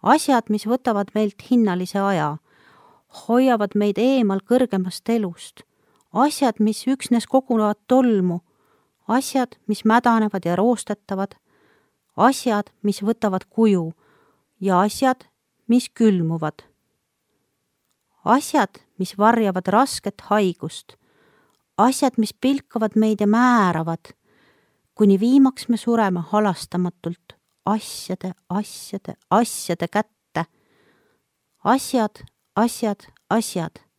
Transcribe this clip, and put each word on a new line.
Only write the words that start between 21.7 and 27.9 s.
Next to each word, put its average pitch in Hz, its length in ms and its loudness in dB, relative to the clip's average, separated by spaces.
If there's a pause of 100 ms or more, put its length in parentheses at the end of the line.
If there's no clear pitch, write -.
Asjad, 254 420 0
mis 214 140 -2
pilkavad 233 680 -2
meid 214 240 0
ja 208 40 2
määravad, 202 840 0 (840)
kuni 202 260 4
viimaks 262 500 4
me 233 80 0
sureme 208 520 0
halastamatult 180 1080 -4 (260)
asjade, 185 680 -6 (160)